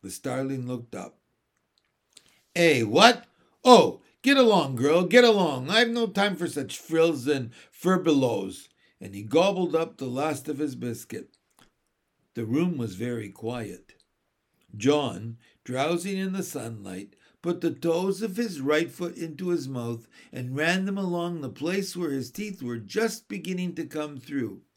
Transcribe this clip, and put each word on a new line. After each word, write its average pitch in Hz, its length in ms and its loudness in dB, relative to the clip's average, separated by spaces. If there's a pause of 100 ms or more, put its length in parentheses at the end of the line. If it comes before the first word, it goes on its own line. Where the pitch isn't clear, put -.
The 98 80 -14
starling 131 560 -6
looked 123 280 -8
up. 92 240 -12 (1400)
Eh, 160 260 4
what? 165 440 6 (380)
Oh, 196 360 8 (220)
get 277 140 4
along, 196 400 4
girl, 143 280 4
get 202 200 8
along. 165 460 4
I've 226 200 2
no 233 160 0
time 202 300 -2
for 165 100 -4
such - 320 -6
frills 160 480 2
and 135 240 -2 (200)
furbelows. 131 960 0 (320)
And 98 140 -14
he 101 80 -10
gobbled 175 520 2
up 160 220 -2
the 135 100 -10
last 139 420 -4
of 147 100 -6
his 143 160 -4
biscuit. 120 600 -10 (1000)
The 117 100 -4
room 156 320 0
was 117 180 -6
very 113 340 -6
quiet. 110 680 -10 (840)
John, 117 640 0 (260)
drowsing 170 520 -4
in 190 160 -4
the 190 100 -4
sunlight, 110 720 -10 (260)
put 175 180 -4
the 170 100 0
toes 180 520 -2
of 214 140 -4
his 202 240 -4
right 151 300 2
foot 170 260 -8
into 165 320 -8
his 165 200 -2
mouth 117 380 -8 (260)
and 127 240 -8
ran 170 280 0
them 196 140 -4
along 175 420 -4
the 139 80 -8
place 180 480 -4
where 175 140 -4
his 135 200 -4
teeth 208 320 -10
were 120 160 -6
just 214 500 -4
beginning 180 460 -6
to 139 120 -8
come 151 320 -10
through. 117 440 -6 (140)